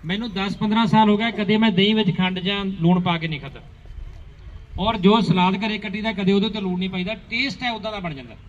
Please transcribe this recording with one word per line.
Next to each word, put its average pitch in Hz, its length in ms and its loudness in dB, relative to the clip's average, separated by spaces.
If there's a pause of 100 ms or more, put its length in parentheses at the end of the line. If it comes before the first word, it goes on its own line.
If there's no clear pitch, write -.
ਮੈਨੂੰ 208 260 -6
ਦਸ 190 260 -4
ਪੰਦਰਾਂ 220 300 2
ਸਾਲ 214 220 6
ਹੋ 208 80 6
ਗਏ, 226 140 0
ਕਦੇ 214 260 2
ਮੈਂ 220 140 4
ਦਹੀਂ 196 240 4
ਵਿੱਚ 208 220 2
ਖੰਡ 185 220 0
ਜਾਂ 202 260 -2
ਲੂਣ 180 360 2
ਪਾ 180 160 0
ਕੇ 160 100 -6
ਨਹੀਂ 151 120 -6
ਖਾਧਾ। 135 220 -16 (1160)
ਔਰ 220 180 -2
ਜੋ 202 240 6
ਸਲਾਦ 185 340 2
ਘਰੇ 208 220 -4
ਕੱਟੀਦਾ, 214 360 -6
ਕਦੇ 196 200 2
ਉਹਦੇ 202 160 2
'ਤੇ 208 120 -6
ਲੂਣ 180 180 -4
ਨਹੀਂ 185 100 -4
ਪਾਈਦਾ, 190 260 -6 (140)
ਟੇਸਟ 254 340 -4
ਹੈ 247 80 -4
ਉੱਦਾਂ 214 200 -8
ਦਾ 208 80 -10
ਬਣ 170 140 -8
ਜਾਂਦਾ। 120 220 -16 (140)